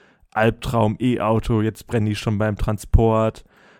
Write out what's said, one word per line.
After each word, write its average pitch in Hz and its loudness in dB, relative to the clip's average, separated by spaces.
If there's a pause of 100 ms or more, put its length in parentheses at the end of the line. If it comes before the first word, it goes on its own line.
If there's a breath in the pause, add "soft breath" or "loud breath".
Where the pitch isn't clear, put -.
(320 soft breath)
„Albtraum 113 0
E-Auto, 113 0
jetzt 107 -4
brennen 110 -2
die 104 -2
schon 107 -2
beim 107 -2
Transport.“ 110 0 (360 soft breath)